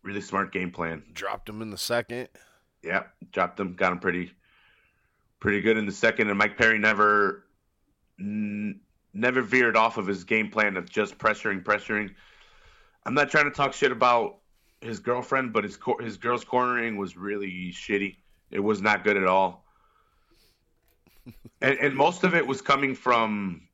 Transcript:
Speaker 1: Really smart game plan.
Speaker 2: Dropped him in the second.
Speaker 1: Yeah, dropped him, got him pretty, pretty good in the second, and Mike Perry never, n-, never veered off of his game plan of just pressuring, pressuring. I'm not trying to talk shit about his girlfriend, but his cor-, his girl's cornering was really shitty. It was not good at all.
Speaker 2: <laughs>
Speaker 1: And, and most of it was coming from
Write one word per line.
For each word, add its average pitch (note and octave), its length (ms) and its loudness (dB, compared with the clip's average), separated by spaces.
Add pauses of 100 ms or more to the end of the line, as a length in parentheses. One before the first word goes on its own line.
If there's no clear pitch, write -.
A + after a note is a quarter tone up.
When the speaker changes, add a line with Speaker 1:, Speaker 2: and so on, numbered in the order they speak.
Speaker 1:
Really G2+ 200 -6
smart F#2+ 320 -4
game F2+ 180 -4
plan. E2 320 -6 (100)
Speaker 2:
Dropped G2+ 360 -8
him G#2+ 120 -12
in A2 100 -10
the F#2 60 -12
second. A#2+ 520 -4 (540)
Speaker 1:
Yeah, F2+ 200 -2 (300)
dropped F#2+ 260 -2
him, F#2 140 -6
got F2+ 180 2
him F2+ 80 -4
pretty, F2+ 320 -4 (1080)
pretty G#2 200 0
good A2 160 4
in G#2+ 80 -2
the G2 60 -4
second, A2 380 0
and G2+ 80 0
Mike G#2 200 0
Perry A2+ 220 4
never, G#2 640 4 (720)
n-, G#2 640 -6 (340)
never B2 280 0
veered A#2 340 2
off A2 220 4
of F#2+ 100 -4
his F#2 160 -4
game A2 260 -2
plan G#2 280 0
of F2 120 -8
just G#2+ 280 -2
pressuring, G#2 460 -2
pressuring. G#2 480 -2 (920)
I'm B2 80 -4
not C#3+ 160 2
trying D3+ 160 4
to C#3+ 60 -2
talk C#3 220 0
shit C3+ 180 2
about A#2+ 460 2 (420)
his A2+ 200 -10
girlfriend, B2 520 -2
but G#2+ 140 0
his - 100 -10
cor-, - 260 -4
his A2 140 -8
girl's A#2+ 300 -4
cornering B2 500 -2
was F#2+ 220 -8
really F#2 560 -8
shitty. G2+ 420 -2 (360)
It G2+ 100 -2
was G2+ 200 0
not G2+ 220 2
good G#2 140 4
at F#2 100 2
all. F#2 420 2
Speaker 2:
<laughs> - 40 -20 (1900)
Speaker 1:
And, C3+ 180 2
and C#3+ 160 2
most E3 280 2
of E3+ 120 4
it C#3 120 4
was C3 140 -4
coming C#3 340 2
from G#2 800 0